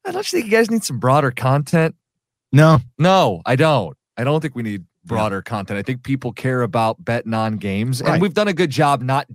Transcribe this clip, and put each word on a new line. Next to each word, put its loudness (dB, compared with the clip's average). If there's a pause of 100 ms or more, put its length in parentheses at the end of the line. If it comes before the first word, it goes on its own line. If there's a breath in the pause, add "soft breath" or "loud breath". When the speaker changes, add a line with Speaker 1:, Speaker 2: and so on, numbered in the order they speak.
Speaker 1:
"I -6
don't -4
think -2
you -6
guys 2
need -2
some -6
broader 2
content." 0 (580)
Speaker 2:
No. 6 (180)
Speaker 1:
No, 2
I 2
don't. 0 (200)
I -4
don't 0
think -8
we -8
need -6 (240)
Speaker 2:
Yeah. -20
Speaker 1:
broader -2
content. -6
I -4
think -6
people -4
care -2
about -2
betting -4
on -2
games. -4
And -2
Speaker 2:
Right. 2
Speaker 1:
we've 0
done 2
a 0
good 0
job 2
not -2